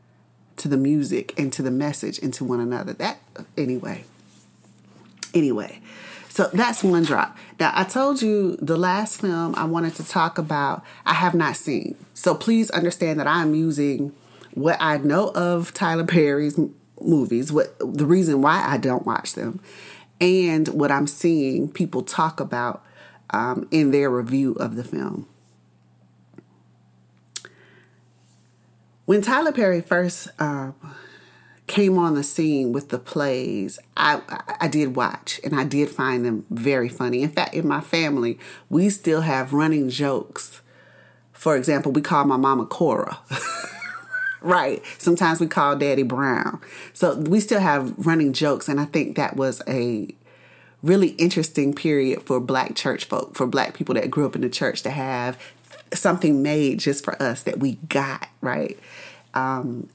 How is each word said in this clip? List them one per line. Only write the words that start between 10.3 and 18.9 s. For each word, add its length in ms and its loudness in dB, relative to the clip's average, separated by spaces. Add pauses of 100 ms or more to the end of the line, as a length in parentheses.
about, 460 -2 (220)
I 80 2
have 200 2
not 220 2
seen. 400 -2 (180)
So 220 2
please 360 2
understand 480 0
that 80 -2
I'm 280 2
using 580 0 (400)
what 260 0
I 180 2
know 320 2
of 440 -2
Tyler 320 0
Perry's 520 2
m-, 180 0 (260)
movies, 500 2
what, 280 0
the 260 -2
reason 360 4
why 240 4
I 120 0
don't 280 0